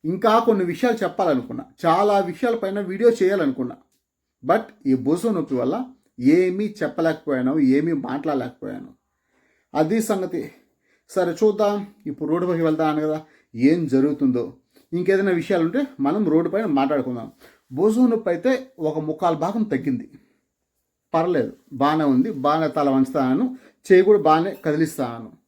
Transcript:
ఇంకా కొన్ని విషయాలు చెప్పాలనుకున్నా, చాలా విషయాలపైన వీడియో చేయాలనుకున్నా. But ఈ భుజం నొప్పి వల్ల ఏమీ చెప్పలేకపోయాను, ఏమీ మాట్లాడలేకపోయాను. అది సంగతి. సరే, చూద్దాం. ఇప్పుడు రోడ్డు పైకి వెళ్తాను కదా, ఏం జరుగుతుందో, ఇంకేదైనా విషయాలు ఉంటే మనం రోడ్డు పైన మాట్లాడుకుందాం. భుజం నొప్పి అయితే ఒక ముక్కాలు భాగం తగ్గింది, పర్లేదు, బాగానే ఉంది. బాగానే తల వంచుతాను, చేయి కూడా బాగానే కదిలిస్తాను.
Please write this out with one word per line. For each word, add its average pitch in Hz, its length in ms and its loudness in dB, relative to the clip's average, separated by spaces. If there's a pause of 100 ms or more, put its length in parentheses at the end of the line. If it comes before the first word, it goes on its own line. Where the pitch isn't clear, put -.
ఇంకా 190 340 2
కొన్ని 220 260 2
విషయాలు 220 320 -2
చెప్పాలనుకున్నా, 170 680 -2 (220)
చాలా 196 320 4
విషయాలపైన 202 640 -2
వీడియో 202 300 2
చేయాలనుకున్నా. 156 680 0 (680)
But 190 140 2 (260)
ఈ 131 80 4
భుజం 165 400 0
నొప్పి 143 200 -4
వల్ల 139 300 -2 (360)
ఏమీ 185 640 2
చెప్పలేకపోయాను, 151 760 -2
ఏమీ 143 340 2
మాట్లాడలేకపోయాను. 135 960 -6 (840)
అది 160 280 0
సంగతి. 185 500 -4 (580)
సరే, 175 220 0
చూద్దాం. 208 540 0 (200)
ఇప్పుడు 147 240 -6
రోడ్డు 175 160 0
పైకి 170 160 0
వెళ్తాను 156 380 0
కదా, 156 220 -4 (320)
ఏం 147 320 2
జరుగుతుందో, 131 680 0 (380)
ఇంకేదైనా 190 380 0
విషయాలు 170 340 0
ఉంటే 220 200 -2 (160)
మనం 170 280 0
రోడ్డు 160 220 2
పైన 208 160 -2
మాట్లాడుకుందాం. 135 680 -2 (400)
భుజం 220 380 2
నొప్పి 220 200 -2
అయితే 254 480 -2
ఒక 156 200 -4
ముక్కాలు 156 380 -2
భాగం 202 260 -2
తగ్గింది, 135 480 -4 (1040)
పర్లేదు, 165 380 0 (200)
బాగానే 147 320 0
ఉంది. 135 260 2
బాగానే 147 380 0
తల 143 220 0
వంచుతాను, 135 680 0 (340)
చేయి 185 100 8
కూడా 202 160 6
బాగానే 165 460 2
కదిలిస్తాను. 143 680 -4 (160)